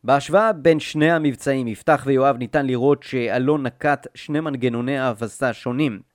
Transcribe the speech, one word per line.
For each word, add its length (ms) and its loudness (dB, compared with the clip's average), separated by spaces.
בהשוואה 480 2
בין 280 2
שני 300 0
המבצעים, 580 0
יפתח 380 0
ויואב, 300 2
ניתן 300 -2
לראות 360 2
שאלון 600 -2
נקט 520 -2
שני 260 -6
מנגנוני 580 -2
האבסה 540 -4
שונים. 480 -4